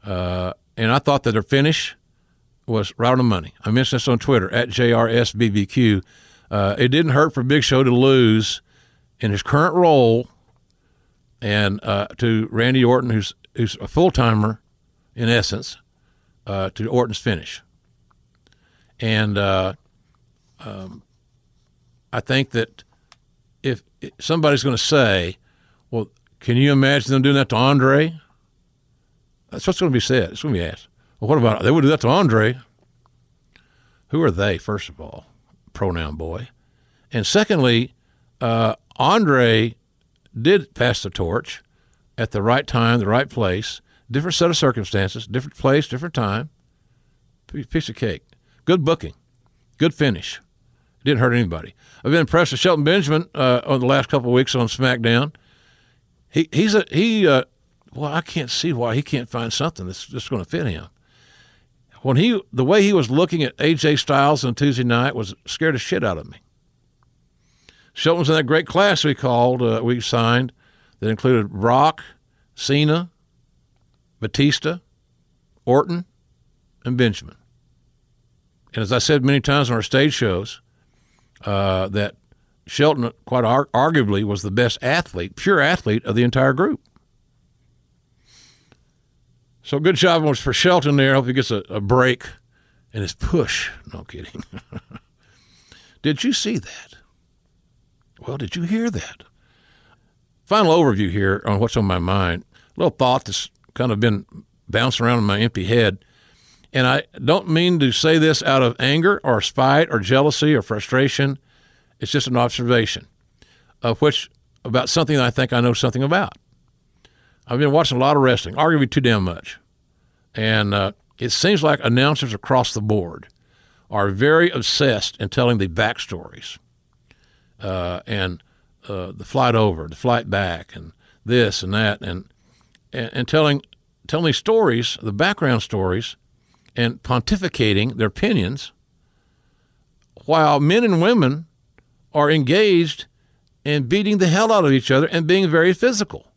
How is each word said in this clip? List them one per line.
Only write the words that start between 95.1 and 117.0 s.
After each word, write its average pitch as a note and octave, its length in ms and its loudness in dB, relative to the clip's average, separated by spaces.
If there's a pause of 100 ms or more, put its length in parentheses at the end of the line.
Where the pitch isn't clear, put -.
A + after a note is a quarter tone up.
<laughs> - 800 -20
Did D3+ 220 -2
you B3+ 100 0
see G#3+ 240 -4
that? - 380 -14 (1200)
Well, C#3 180 -12
did C3+ 180 -10
you E3+ 80 -4
hear A3 260 -2
that? - 340 -10 (1200)
Final F#3+ 320 2
overview G#2+ 340 2
here G2 360 -2
on G#2 140 0
what's A2+ 180 -2
on G#2+ 80 2
my F2+ 140 0
mind. F2+ 440 -2 (320)
A - 40 -16
little F3 100 2
thought B2+ 360 0
that's - 240 -8 (300)
kind B2 120 0
of G#2 80 -2
been G#2+ 260 0 (420)
bouncing A#2 380 -2
around C#3 140 2
in A2 40 0
my G2+ 160 0
empty G#2+ 260 -2
head. G#2+ 380 0 (720)
And B2+ 120 0
I C3+ 180 0 (200)
don't F#3 240 0
mean E3+ 320 2
to C3+ 120 2
say D#3+ 280 2
this D#3 240 2
out C3+ 180 2
of A#2 160 0
anger E3 460 0
or A#2 180 0
spite C#3 480 2
or A2+ 100 0
jealousy C#3 540 2
or A#2+ 80 2
frustration. C3+ 800 -2 (600)
It's - 120 -8
just C#3+ 160 -2
an B2 100 -2
observation A#2+ 680 0 (760)
of A#2 200 -2
which, - 280 0 (340)
about B2+ 260 -2
something D3+ 260 0
that B2+ 100 2
I A#2+ 60 0
think B2+ 220 -2
I A#2+ 80 2
know A#2+ 120 2
something B2 300 -2
about. E3 300 -2 (1120)